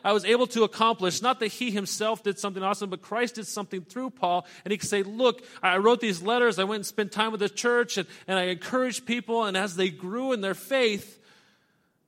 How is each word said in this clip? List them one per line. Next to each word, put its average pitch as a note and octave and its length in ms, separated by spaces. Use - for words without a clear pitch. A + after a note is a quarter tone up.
I G3+ 100
was G#3 120
able A#3+ 240
to A3+ 160
accomplish.'" G#3+ 560
Not B3+ 200
that A3 80
he A#3+ 220
himself G#3 520
did G3 160
something F#3+ 240
awesome, G3+ 260
but F#3 140
Christ A#3+ 320
did G#3+ 120
something G3 360
through B3+ 280
Paul. F3 360
And F#3+ 80
he G#3+ 60
can - 100
say, G3+ 140
"Look, A3+ 420
I F#3 140
wrote A3+ 240
these G3 220
letters. A3+ 360
I F#3+ 60
went G#3 140
and G3+ 80
spent G#3 260
time A3 180
with G#3+ 100
the G3+ 100
church, A#3+ 480
and, F3+ 100
and F#3+ 120
I F3+ 60
encouraged A#3+ 600
people. A#3 400
And G3 100
as F#3+ 220
they F#3+ 140
grew G#3 420
in A3+ 80
their F#3+ 140
faith, A3+ 680